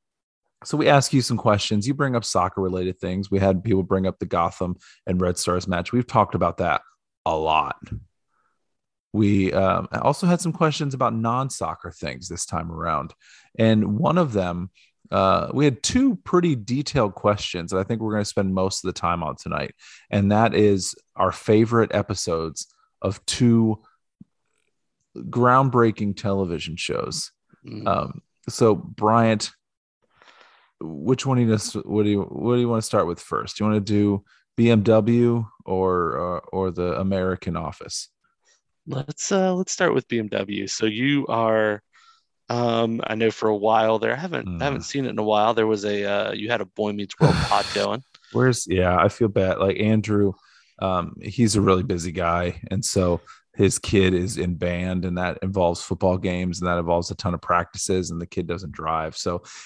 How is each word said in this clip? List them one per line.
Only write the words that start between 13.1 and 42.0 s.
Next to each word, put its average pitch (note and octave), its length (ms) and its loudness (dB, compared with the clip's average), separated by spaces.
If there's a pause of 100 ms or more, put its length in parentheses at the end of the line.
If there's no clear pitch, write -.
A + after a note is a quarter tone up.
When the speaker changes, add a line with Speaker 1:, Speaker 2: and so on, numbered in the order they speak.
Speaker 1:
And G#2+ 400 2
one E3 200 2
of D3+ 140 0
them, F2+ 380 -2 (400)
uh, F#2+ 420 2
we C#3 120 0
had C3+ 180 0
two B3+ 420 2
pretty F3 300 2
detailed A#2+ 640 -2
questions F#2 560 -2
that F#2 60 0
I F#2+ 60 2
think A2+ 160 -4
we're A2 120 -4
gonna G#2 120 0
spend G2 300 0
most F#2+ 300 0
of F#2 40 -2
the F2+ 120 -6
time E2+ 240 0
on D2 100 -4
tonight. D2+ 400 -6 (360)
And G2+ 200 2
that G#2+ 240 4
is G2+ 400 2 (220)
our F#2 160 2
favorite A2+ 600 2
episodes E2+ 800 -4 (300)
of F#2+ 240 -4
two A2+ 540 2 (1400)
groundbreaking A#2+ 1000 2
television F2 600 -2
shows. - 560 -6 (340)
Speaker 2:
Mm. A2 220 -12
Speaker 1:
Um, F2+ 340 -2 (260)
so A2 260 4
Bryant, A2 760 2 (1300)
which E2 460 -4
one C3 120 2
do A#2+ 60 4
you, A2 120 4 (280)
what G#2 200 0
do G#2 60 2
you, G2+ 120 2
what G#2+ 320 -2
do B2 60 2
you A#2+ 80 0
wanna A2+ 140 0
start G2 240 2
with E2+ 140 -6
first? - 360 -6
Do G#2 80 -2
you G#2+ 60 2
wanna G#2+ 100 2
do G#2 440 0 (320)
B A#2 140 4
M G#2+ 120 6
W A#2 640 4 (180)
or, F2+ 720 -2
uh, - 40 -8 (120)
or F#2+ 180 -2
The F2 300 -2
American F#2 560 -2
Office? - 520 -10 (800)
Speaker 2:
Let's, C#3 440 -8
uh, F#3+ 240 2
let's F#3 180 -4
start - 220 0
with C3 140 -2
B A#2 100 -2
M G#2+ 100 -4
W. G2+ 380 -4
So - 200 -4
you C3 420 0
are, A2 540 0 (640)